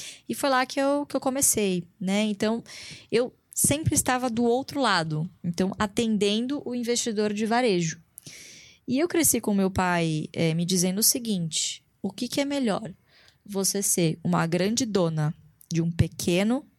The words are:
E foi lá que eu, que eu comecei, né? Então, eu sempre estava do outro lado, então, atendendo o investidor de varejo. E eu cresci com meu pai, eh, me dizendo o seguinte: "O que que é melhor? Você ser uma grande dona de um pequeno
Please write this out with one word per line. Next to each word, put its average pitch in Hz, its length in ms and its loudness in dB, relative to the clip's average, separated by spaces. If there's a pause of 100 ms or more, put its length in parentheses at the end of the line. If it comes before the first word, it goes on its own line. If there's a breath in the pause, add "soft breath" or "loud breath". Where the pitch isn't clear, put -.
(280 loud breath)
E 339 60 -6
foi 277 160 -2
lá 262 160 2
que - 120 -6
eu, 277 280 0
que - 100 -4
eu 269 40 -2
comecei, 214 640 0 (140)
né? 196 260 0
Então, 214 380 -2 (480 loud breath)
eu 240 220 0 (220)
sempre 302 400 0
estava 254 340 0
do 233 160 0
outro 262 380 0
lado, 165 480 0 (120)
então, 185 360 0
atendendo 220 840 0
o 240 120 -6
investidor 226 580 0
de 214 140 0
varejo. 202 520 2 (880 loud breath)
E 247 120 0
eu 339 100 2
cresci 302 320 2
com 214 140 0
meu 196 160 2
pai, 175 640 0
eh, 165 200 0
me 170 140 0
dizendo 185 320 0
o 220 40 0
seguinte: 208 800 -2 (200)
"O 196 80 -6
que 247 180 -6
que 285 120 -2
é 285 40 0
melhor? 233 480 -2 (520 soft breath)
Você 196 380 -2
ser 165 400 2
uma 170 240 2
grande 190 400 0
dona 165 480 2 (380)
de 165 100 2
um 170 80 0
pequeno 185 720 0 (140)